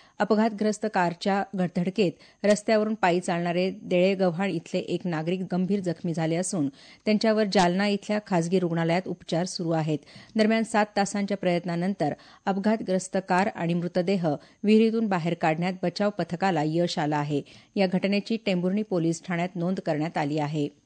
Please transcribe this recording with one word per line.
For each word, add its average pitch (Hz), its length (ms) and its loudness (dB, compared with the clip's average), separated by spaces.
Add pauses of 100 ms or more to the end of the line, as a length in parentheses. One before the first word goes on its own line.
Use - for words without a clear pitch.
(200)
अपघातग्रस्त 214 760 0
कारच्या 190 500 0 (320)
धडकेत 185 360 0 (320)
रस्त्यावरून 214 500 2
पायी 180 260 2
चालणारे 175 520 0 (120)
देळेगव्हाण 185 680 2
इथले 170 300 -4
एक 175 260 -4
नागरिक 170 360 -2 (100)
गंभीर 185 280 0
जखमी 175 340 -4
झाले 160 220 0
असून 165 340 -2 (360)
त्यांच्यावर 214 380 2 (100)
जालना 190 340 4
इथल्या 208 400 -2
खासगी 175 320 0
रुग्णालयात 165 480 0
उपचार 175 380 -4
सुरू 175 240 -6
आहेत. 156 300 0 (380)
दरम्यान, 220 260 2
सात 214 220 2 (100)
तासांच्या 202 420 -2
प्रयत्नानंतर 175 760 0 (320)
अपघातग्रस्त 196 720 0 (120)
कार 185 260 2
आणि 170 180 -2
मृतदेह 175 540 0 (360)
विहिरीतून 220 440 4
बाहेर 170 260 0
काढण्यात 170 400 0 (100)
बचाव 196 260 0
पथकाला 175 560 0
यश 170 340 0
आलं 151 160 0
आहे. 147 260 0 (340)
या 196 120 4
घटनेची 196 580 0
टेंभुर्णी 185 380 0
पोलीस 165 440 0
ठाण्यात 180 280 -2
नोंद 180 240 -2
करण्यात 160 380 -2
आली 151 200 0
आहे. 147 320 -2 (160)